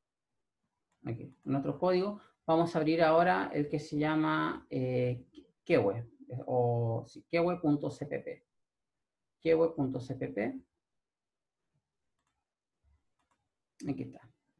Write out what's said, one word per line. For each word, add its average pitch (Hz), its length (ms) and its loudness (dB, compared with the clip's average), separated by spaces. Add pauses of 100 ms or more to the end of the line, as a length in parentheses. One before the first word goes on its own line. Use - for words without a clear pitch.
(1040)
Aquí, 120 180 -6
en - 280 -10
nuestros 139 260 -2
códigos 185 440 0 (240)
vamos 165 300 2
a 160 40 0
abrir 160 220 2
ahora 175 520 4
el 147 160 -2
que 151 100 -2
se 147 180 -6
llama, 156 720 0
eh, 127 560 -2 (380)
Kewe, 117 420 2 (420)
o 117 600 0
sí, - 220 -20
kewe 175 320 2
punto 147 280 2
c - 160 -10
p - 140 -6
p. - 260 -12 (960)
Kewe 165 340 4
punto 131 280 -2
c - 140 -8
p - 120 -6
p. 262 320 -4 (3250)
Aquí 135 160 -6
está. - 260 -18 (300)